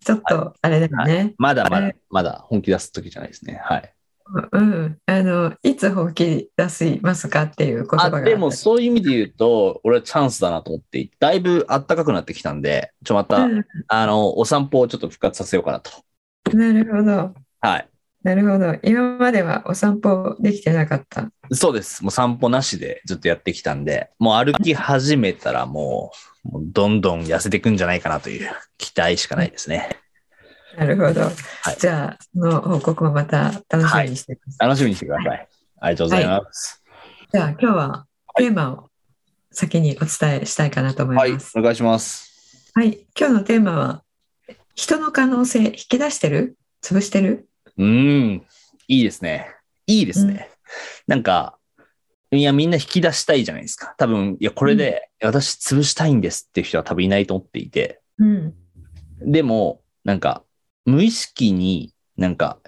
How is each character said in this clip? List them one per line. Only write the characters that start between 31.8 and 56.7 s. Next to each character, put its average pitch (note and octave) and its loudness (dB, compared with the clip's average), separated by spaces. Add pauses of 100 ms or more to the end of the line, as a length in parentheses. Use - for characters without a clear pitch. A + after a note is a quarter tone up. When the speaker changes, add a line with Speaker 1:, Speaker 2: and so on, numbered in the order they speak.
Speaker 1:
ゃ D3+ -4
あ、 - -20 (100)
そ F3+ -2
の E3 2
報 E3+ 0
告 D#3+ -2
も D3+ 2
ま D3 0
た D3 0 (180)
楽 D#3+ 2
し - 0 (100)
み C3 -6
に B2+ -8
し - -14
て B2+ -14
ま C3+ -16
す。 - -18
Speaker 2:
は A2 4
い。 - 4
楽 C3+ 2
し C#3 2
み A#2 2
に F#2+ -2
し - -8
て - -10
く D2 -6
だ C#2 -2
さ - -4
い。 - -4
Speaker 1:
は - -4
い。 - -16 (320)
Speaker 2:
あ - -2
り F2 2
が - -8
と - 0
う - 0
ご - 2
ざ F3+ 4
い D3+ 2
ま F#2+ 0 (120)
す。 - -14
Speaker 1:
は - -20
い。 - -20
じ G#3 4
ゃ E3+ 2
あ、 D3+ -2
今 - -
日 B3 0
は C#3 -4 (300)
テ B3 4
ー A3+ 2
マ D3+ 0
を - -16 (600)
先 E3 -2
に D3 2
お - -4
伝 D#3 -2
え - -8
し - -8
た D3+ 2
い C#3+ 0
か C#3 -2
な C3+ -2
と C3+ -2
思 B2+ -2
い - 2
ま C3 4
す。 - 4
Speaker 2:
は C3 2
い。 B2+ 0
は C#3 -4
い。 C#3 -14 (140)
お A2+ 0
願 A#2 4
い - 0
し A#2 -4
ま A2+ 4
す。 - -14
Speaker 1:
は A3+ 4
い。 G#3+ -2 (120)
今 D4+ 2
日 C4 4
の G3+ 2
テ A3+ 2
ー A3+ 6
マ F3 0
は、 C3 -4 (720)
人 - 0
の D4+ -4
可 C#4 2
能 B3 2
性 B3 2
引 A3 2 (160)
き B3 2
出 D4 -2
し - -8
て D#3 0
る？ D#3 -2 (260)
潰 F#3+ 0
し - -2
て - 2
る？ - -2 (320)
Speaker 2:
う F#2+ 2
ん。 A#2 2 (420)
い C3 4
い A#2+ 4
で G2+ 0
す - -14
ね。 D#2 -6 (380)
い G#3+ 4
い C#3+ 0
で F2+ -4
す G3 2
ね。 G3+ -4
Speaker 1:
う - -10
ん。 - 2
Speaker 2:
な - 2
ん A#2+ -2
か、 F2 0 (720)
い C#3+ 2
や、 C#3+ 2
み C#3+ 2
ん E3+ 0
な E3+ 2
引 C#3 0
き - -2
出 E3 4
し - -4
た - 2
い C3 2
じ G2+ -8
ゃ D#2 -8
な - -12
い - -16
で - -14
す - -12
か。 - -18
多 C#3+ 0
分、 G2+ 0
い G2+ -6
や、 G#2+ 0
こ - -2
れ C#3+ 4
で、 C3+ -2 (140)
Speaker 1:
う - -2
ん。 A2 2
Speaker 2:
私 C#3 0
潰 C#3 0
し C#3+ -2
た D#3+ 0
い D3+ 4
ん A#2+ 4
で E2+ -2
す - -10
っ - -20
て F#2+ -2
い F2 -2
う - -12
人 - -4